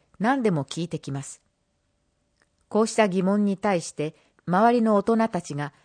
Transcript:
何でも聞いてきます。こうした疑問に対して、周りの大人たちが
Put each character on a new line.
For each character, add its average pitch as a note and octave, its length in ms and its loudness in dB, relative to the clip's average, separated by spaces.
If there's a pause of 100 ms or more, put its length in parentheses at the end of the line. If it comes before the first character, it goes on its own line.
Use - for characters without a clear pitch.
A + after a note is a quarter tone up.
(180)
何 B3 240 0
で G#3+ 80 2
も D3 140 0
聞 - 180 -8
い E3+ 60 -6
て D#3+ 100 -8
き - 140 -10
ま C#3 100 -8
す。 - 180 -18 (1300)
こ G#3+ 140 2
う A3+ 40 2
し - 80 -8
た G#3+ 140 4
疑 F#3 140 0
問 G#3 220 2
に G3 120 0
対 F#3+ 240 0
し - 120 -12
て、 D3+ 220 -6 (320)
周 G#3 260 4
り A#3+ 100 2
の A3 140 4
大 G3 80 4
人 A3+ 240 2
た F3 120 -4
ち D3+ 140 -12
が D3 180 -6 (120)